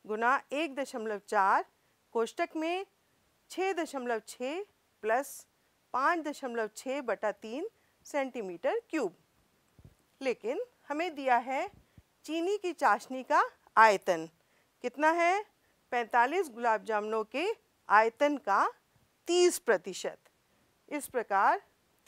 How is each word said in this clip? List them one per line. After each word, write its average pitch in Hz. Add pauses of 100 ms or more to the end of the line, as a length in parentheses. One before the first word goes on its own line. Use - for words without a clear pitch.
गुना 233 (140)
एक 285
दशमलव 220
चार 214 (500)
कोष्ठक 320
में 339 (640)
छः 381
दशमलव 247
छः 294 (400)
प्लस 233 (640)
पाँच 302
दशमलव 233
छः 262
बटा 214
तीन 254 (380)
सेंटीमीटर 262 (100)
क्यूब। 247 (1040)
लेकिन 262 (280)
हमें 311
दिया 262
है 269 (560)
चीनी 339
की 359
चाशनी 254
का 311 (340)
आयतन 185 (560)
कितना 285
है, 349 (480)
पैंतालीस 254
गुलाब 220
जामुनों 214
के 285 (440)
आयतन 226
का 208 (640)
तीस 349
प्रतिशत। 180 (720)
इस 294
प्रकार 233 (480)